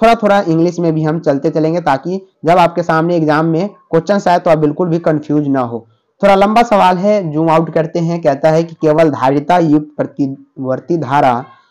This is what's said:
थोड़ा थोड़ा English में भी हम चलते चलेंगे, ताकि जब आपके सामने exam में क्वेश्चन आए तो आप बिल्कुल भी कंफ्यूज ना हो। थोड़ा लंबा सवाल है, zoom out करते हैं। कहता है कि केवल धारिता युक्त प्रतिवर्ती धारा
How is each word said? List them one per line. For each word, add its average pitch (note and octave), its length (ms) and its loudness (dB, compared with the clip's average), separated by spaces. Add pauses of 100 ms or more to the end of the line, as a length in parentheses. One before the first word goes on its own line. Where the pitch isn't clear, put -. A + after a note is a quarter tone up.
थोड़ा A3+ 120 4
थोड़ा G3+ 260 2
English E3+ 380 0
में E3+ 160 0
भी D#3 80 -2
हम D#3 180 -2
चलते C#3+ 300 0
चलेंगे, D#3+ 300 -2
ताकि E3 400 -4 (240)
जब E3+ 140 4
आपके E3+ 240 2
सामने E3+ 340 0
exam D#3 300 0
में E3 220 -2
क्वेश्चन F#3+ 600 -2
आए F3 80 2
तो F3 120 0
आप D#3 80 4
बिल्कुल D3+ 300 0
भी E3 100 -2
कंफ्यूज D3+ 500 -2
ना C3+ 120 0
हो। A#2 260 -8 (360)
थोड़ा G3 120 4
लंबा G#3 280 2
सवाल F#3+ 340 2
है, G3 360 0
zoom D#3+ 180 0
out D#3+ 240 0
करते D#3+ 240 -2
हैं। E3+ 240 -2
कहता D#3 280 0
है E3 140 2
कि E3 100 -12
केवल D#3 360 2
धारिता C#3+ 480 0
युक्त D3+ 380 2
प्रतिवर्ती C3+ 1000 -6
धारा C3+ 480 0 (260)